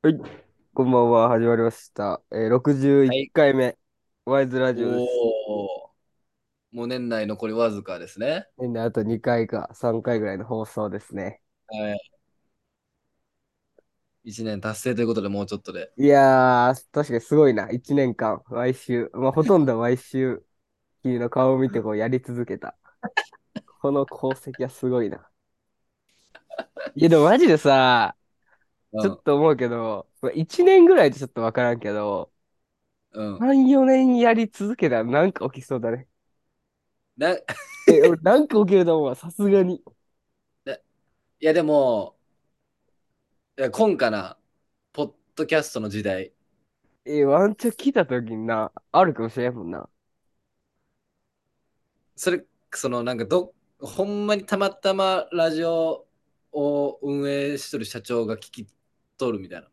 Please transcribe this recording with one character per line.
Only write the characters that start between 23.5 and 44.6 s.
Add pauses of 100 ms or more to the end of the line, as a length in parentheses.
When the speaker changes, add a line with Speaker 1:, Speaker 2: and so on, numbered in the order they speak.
Speaker 1:
こ
の
功
績
は
す
ご
い
な。 (1700)
い
や、
で
も
マ
ジ
で
さ、 (760)
Speaker 2:
う
ん。
Speaker 1:
ち
ょ
っ
と
思
う
け
ど、 (140)
ま
あ、
一
年
ぐ
ら
い
で
ち
ょ
っ
と
わ
か
ら
ん
け
ど、 (840)
Speaker 2:
う (120)
ん。
Speaker 1:
三、
四
年
や
り
続
け
た
ら
な
ん
か
起
き
そ
う
だ
ね。 (1120)
Speaker 2:
な、 (280)
<laughs>
Speaker 1:
え、
俺
な
ん
か
起
き
る
と
思
う
わ、
さ
す
が
に。 (840)
Speaker 2:
な、
い (600)
や、
で
も、 (1400)
い
や、
今
か
な、 (540)